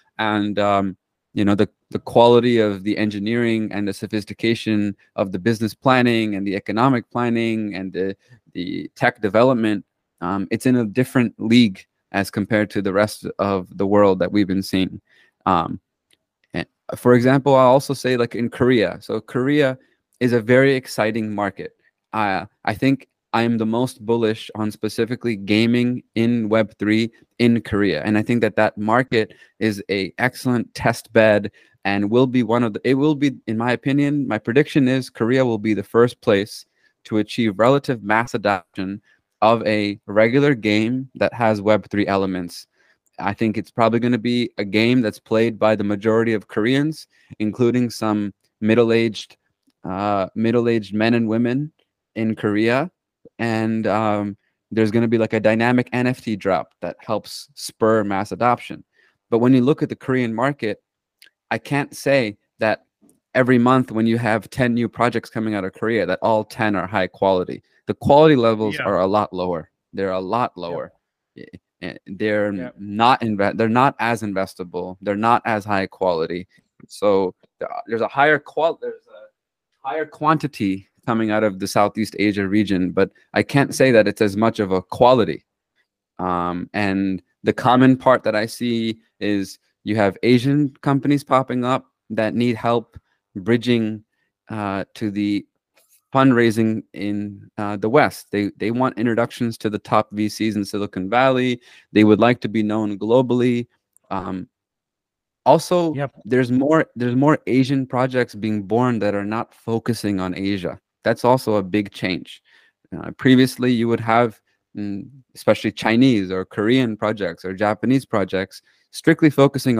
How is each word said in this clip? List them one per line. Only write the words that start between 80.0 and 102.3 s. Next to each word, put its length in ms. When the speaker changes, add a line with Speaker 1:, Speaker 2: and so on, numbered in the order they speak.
Speaker 1:
quantity 560
coming 260
out 140
of 40
the 160
Southeast 360
Asia 200
region, 240
but 100
I 20
can't 260
say 160
that 140
it's 180
as 60
much 180
of 80
a 100
quality. 420
Um, 280
and 160
the 80
common 240
part 220
that 160
I 40
see 200
is 240
you 80
have 200
Asian 260
companies 340
popping 300
up 180
that 140
need 140
help 200
bridging, 560
uh, 240
to 120
the 220
fundraising 580
in, 640
uh, 260
the 40
West. 320
They, 140
they 80
want 320
introductions 560
to 160
the 80
top 200
V 160
Cs 260
in 100
Silicon 460
Valley. 500
They 100
would 160
like 220